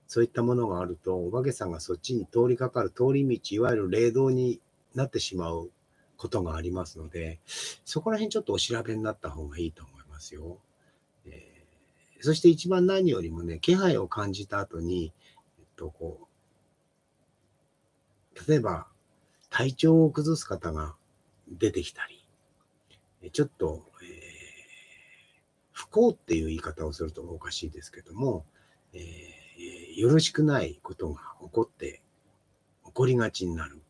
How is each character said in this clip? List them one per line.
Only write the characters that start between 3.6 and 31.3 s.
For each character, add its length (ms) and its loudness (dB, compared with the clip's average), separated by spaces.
ゆ 60 2
る 120 0
霊 220 4
道 200 4
に 280 0
な 100 0
っ 40 -4
て 120 -4
し 160 -6
ま 160 -2
う 180 -8
こ 100 -10
と 160 -2
が 140 -6
あ 40 -6
り 100 -4
ま 140 -4
す 140 -16
の 80 -12
で、 320 -10
そ 160 -4
こ 100 -2
ら 60 0
辺 160 -2
ち 60 0
ょ 20 -6
っ 20 -6
と 80 -4
お 80 0
調 240 -2
べ 100 -4
に 80 -4
な 120 -2
っ 60 -16
た 100 -10
方 180 -10
が 100 -14
い 100 -2
い 40 -6
と 140 -18
思 60 -20
い 80 -20
ま 100 -18
す 160 -18
よ。 220 -14
え 380 -20
ー、 40 -20
そ 100 4
し 80 -4
て 80 12
一 180 4
番 180 4
何 240 4
よ 120 0
り 80 -4
も 140 -8
ね、 160 -6
気 160 4
配 220 4
を 120 -2
感 240 -4
じ 120 -10
た 140 -4
後 220 -6
に、 320 -4
え 40 -20
っ 40 -20
と、 120 -10
こ 380 -14
う、 140 -4
例 80 6
え 20 4
ば、 280 -2
体 240 0
調 300 8
を 80 4
崩 240 0
す 80 -6
方 300 -6
が 220 -6
出 200 0
て 140 -4
き 80 -12
た 160 -10
り、 180 -20
え、 80 -16
ち 120 0
ょ 40 2
っ 120 -8
と、 260 -4
え 40 -20
ー、 40 -18
不 160 -14
幸 220 6
っ 20 2
て 200 -4
い 100 2
う 40 -2
言 80 -2
い 60 -4
方 260 -6
を 60 -6
す 100 -6
る 80 -6
と 120 -14
お 160 -12
か 120 -12
し 160 -8
い 40 -10
で 100 -16
す 100 -18
け 120 -20
ど 100 -20
も、 320 -2
え 60 -16
ー、 20 -4
よ 120 6
ろ 80 8
し 100 4
く 140 0
な 200 4
い 180 -6
こ 140 -14
と 140 -6
が 100 -8